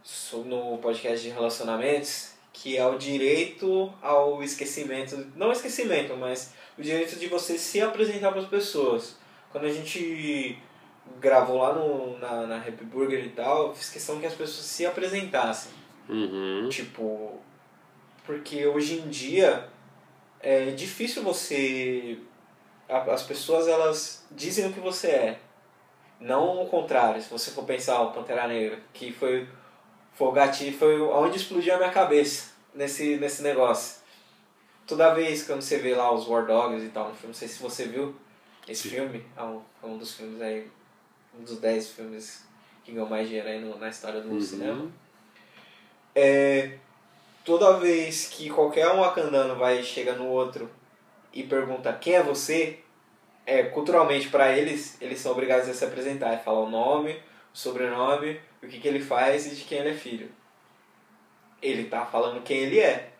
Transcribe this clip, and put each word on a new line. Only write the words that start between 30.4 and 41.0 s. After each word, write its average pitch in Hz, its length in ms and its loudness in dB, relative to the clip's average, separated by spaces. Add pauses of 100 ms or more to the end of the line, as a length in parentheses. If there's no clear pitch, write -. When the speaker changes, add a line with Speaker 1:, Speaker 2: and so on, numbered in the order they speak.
Speaker 1:
foi 151 240 6
onde 151 360 2
explodiu 180 380 0
a 180 40 2
minha 180 120 4
cabeça 147 640 4 (220)
nesse, 143 420 -2
nesse 143 260 -4
negócio. 127 600 2 (840)
Toda 160 280 6
vez 160 300 0
quando 139 180 -4
você 139 160 0
vê 127 160 0
lá 123 180 4
os 113 160 0
War 113 180 2
Dogs 113 380 2
e 110 60 -12
tal 107 180 -6
no 110 60 -12
filme, - 140 -16
não 117 60 -16
sei 117 140 -10
se - 120 -14
você 123 260 -8
viu 135 280 -6 (540)
esse 110 200 -8
Speaker 2:
Sim. 117 80 -8
Speaker 1:
filme, 127 280 -6 (120)
é 120 60 -10
um, 110 200 -10 (200)
é 113 40 -14
um 110 120 -10
dos 110 160 -12
filmes 110 260 -14
aí, 110 280 -6 (680)